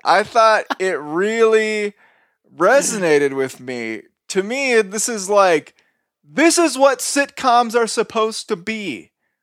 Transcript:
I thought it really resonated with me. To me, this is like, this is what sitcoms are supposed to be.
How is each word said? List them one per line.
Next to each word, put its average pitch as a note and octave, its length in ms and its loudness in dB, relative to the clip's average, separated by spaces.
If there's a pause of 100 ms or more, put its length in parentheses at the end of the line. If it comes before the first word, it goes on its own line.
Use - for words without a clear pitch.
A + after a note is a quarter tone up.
I F3+ 180 4
thought A3 420 2 (140)
it F#3 220 -2
really G#3+ 920 0 (640)
resonated F3 800 2
with C3 260 -6
me. A#2+ 420 -10 (260)
To F#3+ 140 -2
me, A#3+ 400 0
this G3+ 260 -6
is G3+ 200 -8
like, F#3 460 2 (480)
this D4 360 2
is D4+ 180 0
what C4 240 4
sitcoms A#3+ 760 0
are A#3 120 2
supposed A3 600 -4
to G#3+ 80 -2
be. F3+ 560 -10 (300)